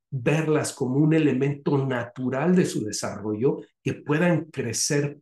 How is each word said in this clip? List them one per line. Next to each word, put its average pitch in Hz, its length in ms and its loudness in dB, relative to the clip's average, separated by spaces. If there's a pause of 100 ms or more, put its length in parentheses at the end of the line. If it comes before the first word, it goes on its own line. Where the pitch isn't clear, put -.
(100)
verlas 147 640 0
como 127 220 -2
un 156 180 4
elemento 139 720 2
natural 131 680 0
de 185 120 4
su - 180 -4
desarrollo, 107 760 -2 (220)
que 131 120 -2
puedan 165 560 0
crecer 143 720 -2